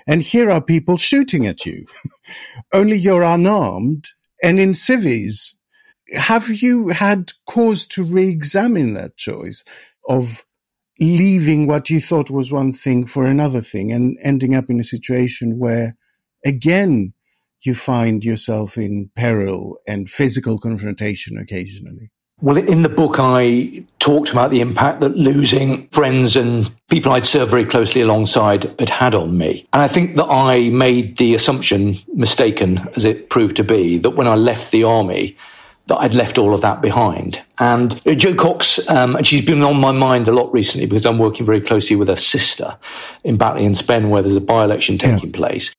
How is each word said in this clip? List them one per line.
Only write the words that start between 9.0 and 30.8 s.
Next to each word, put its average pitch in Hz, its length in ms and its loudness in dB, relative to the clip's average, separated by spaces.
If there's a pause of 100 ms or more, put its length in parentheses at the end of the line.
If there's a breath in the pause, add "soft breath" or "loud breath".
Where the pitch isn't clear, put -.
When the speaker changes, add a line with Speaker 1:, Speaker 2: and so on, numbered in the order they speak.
Speaker 1:
choice - 480 -12 (440 loud breath)
of 123 360 -4 (560)
leaving 165 640 2
what 147 240 -2
you 156 100 2
thought 147 300 -2
was 135 220 -4
one 135 200 -2
thing 123 320 -2
for 131 220 -2
another 135 340 0
thing 107 320 -6
and 123 300 -2
ending 135 320 0
up 131 160 -2
in 117 100 -2
a 117 40 -6
situation 123 760 -4
where, 117 380 -4 (480)
again, 143 680 0 (500)
you 127 120 -2
find 113 500 -2
yourself 107 540 -6
in 101 380 -6
peril 104 720 -4
and 101 220 -8
physical 120 500 -2
confrontation 104 800 -8
occasionally? 101 720 -14 (300)
Speaker 2:
Well, 143 160 2
in 170 260 2
the 156 60 2
book, - 300 0
I 123 640 0 (140)
talked 147 320 2
about 127 200 0
the 127 100 2
impact 123 400 -2
that 135 160 0
losing 135 720 0
friends 131 480 2
and 120 360 0 (160)
people 156 220 2
I'd 127 160 2
served 123 240 2
very 120 140 2
closely 113 360 0
alongside 107 800 0
had 120 100 -2
had 127 280 0
on 85 200 -2
me. - 360 -2
And 139 100 4
I 143 60 2
think 175 280 0
that 160 100 2
I 131 440 4
made 123 460 2